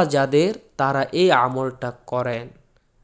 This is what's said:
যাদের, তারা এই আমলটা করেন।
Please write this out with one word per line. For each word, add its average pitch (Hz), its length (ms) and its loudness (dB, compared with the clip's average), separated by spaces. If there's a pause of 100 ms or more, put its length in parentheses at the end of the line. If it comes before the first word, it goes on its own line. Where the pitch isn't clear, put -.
(140)
যাদের, 143 380 2 (240)
তারা 135 260 -2 (100)
এই 180 160 2 (160)
আমলটা 127 460 -6 (220)
করেন। 123 340 -6 (580)